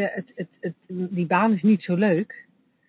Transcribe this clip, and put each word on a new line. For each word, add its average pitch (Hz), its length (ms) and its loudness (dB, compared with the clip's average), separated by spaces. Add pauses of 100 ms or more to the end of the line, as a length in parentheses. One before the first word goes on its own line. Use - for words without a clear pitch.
(140)
het, - 220 -8
het, 175 140 -8 (100)
het, 175 140 -6 (140)
die 180 380 -4
baan 190 280 2
is 180 80 -2
niet 202 220 4
zo 180 120 -2
leuk. 190 520 0 (420)